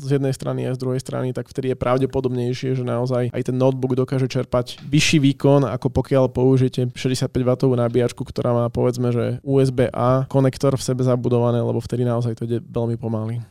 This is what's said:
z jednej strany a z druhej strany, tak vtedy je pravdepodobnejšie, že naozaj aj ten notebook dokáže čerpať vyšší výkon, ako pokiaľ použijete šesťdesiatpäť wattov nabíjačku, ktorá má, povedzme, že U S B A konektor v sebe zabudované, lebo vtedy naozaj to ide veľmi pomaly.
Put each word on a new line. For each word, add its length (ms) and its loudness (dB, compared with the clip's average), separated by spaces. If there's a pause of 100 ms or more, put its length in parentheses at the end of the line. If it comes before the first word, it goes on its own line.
z 160 0
jednej 160 0
strany 320 -4
a 80 -4
z 80 -10
druhej 160 -2
strany, 320 -4
tak 160 -8
vtedy 240 -4
je 80 -4
pravdepodobnejšie, 960 0
že 80 -4
naozaj 480 -2
aj 160 -4
ten 80 -2
notebook 400 0
dokáže 320 0
čerpať 560 -4
vyšší 480 4
výkon, 320 4
ako 320 -2
pokiaľ 320 2
použijete 640 2
šesťdesiatpäť 560 -2
wattov 240 2
nabíjačku, 560 0
ktorá 240 -2
má, 160 2
povedzme, 480 0
že 320 -2
U 160 4
S 80 2
B 160 2
A 400 0
konektor 480 2
v 80 -6
sebe 240 -2
zabudované, 560 2
lebo 160 -2
vtedy 240 -4
naozaj 320 -2
to 80 -8
ide 160 -4
veľmi 400 -4
pomaly. 400 -6 (120)